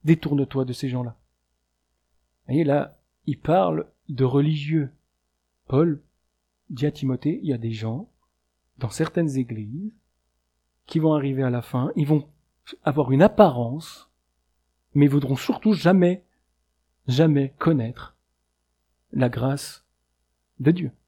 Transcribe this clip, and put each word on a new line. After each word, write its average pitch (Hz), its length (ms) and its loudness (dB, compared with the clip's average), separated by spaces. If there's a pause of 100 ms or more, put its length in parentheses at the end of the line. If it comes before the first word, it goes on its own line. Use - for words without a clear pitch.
Détourne-toi 139 600 2
de 127 80 -8
ces 135 160 -6
gens-là. » 123 260 -6 (1300)
Vous 123 60 -6
voyez, 160 120 2
là, 143 340 0 (280)
il 131 120 -4
parle 165 480 0 (240)
de 131 140 0
religieux. 143 680 0 (760)
Paul 147 360 0 (680)
dit 139 180 -4
à 147 40 0
Timothée, 139 520 -4
il 180 60 -6
y 135 60 -2
a 120 40 -6
des 117 140 -6
gens, 113 360 -8 (720)
dans 113 120 -6
certaines 156 480 -2
églises, 120 540 -8 (960)
qui - 120 -2
vont 156 160 2
arriver 135 280 -2
à 127 80 0
la 123 120 -2
fin, - 340 -2
ils 151 100 0
vont 147 220 0 (560)
avoir 139 280 0
une 139 100 6
apparence, 147 880 2 (840)
mais 143 120 6
ils 139 40 4
voudront 139 260 0
surtout - 360 0
jamais, 180 520 2 (840)
jamais 139 520 2
connaître 127 580 -2 (960)
la 127 160 0
grâce 123 560 -6 (760)
de 135 100 4
Dieu. 175 200 -2 (180)